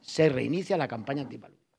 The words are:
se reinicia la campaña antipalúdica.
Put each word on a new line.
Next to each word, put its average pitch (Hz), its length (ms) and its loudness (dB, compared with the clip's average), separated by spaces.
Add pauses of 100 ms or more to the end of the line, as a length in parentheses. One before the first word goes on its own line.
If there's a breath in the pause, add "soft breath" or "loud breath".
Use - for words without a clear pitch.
se 156 300 4
reinicia 156 480 0
la 139 100 0
campaña 123 320 -4
antipalúdica. - 420 -12 (160)